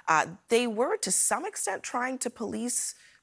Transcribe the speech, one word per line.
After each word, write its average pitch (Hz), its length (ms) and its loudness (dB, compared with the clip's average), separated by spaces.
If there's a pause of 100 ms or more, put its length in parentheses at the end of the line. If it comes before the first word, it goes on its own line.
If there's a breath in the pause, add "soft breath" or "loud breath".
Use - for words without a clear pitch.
uh, 156 160 4 (240)
they 240 180 4
were, 254 300 0
to - 140 -2
some 240 340 2
extent, - 380 -4
trying 254 340 -2
to 247 120 -2
police 220 680 -2 (280 soft breath)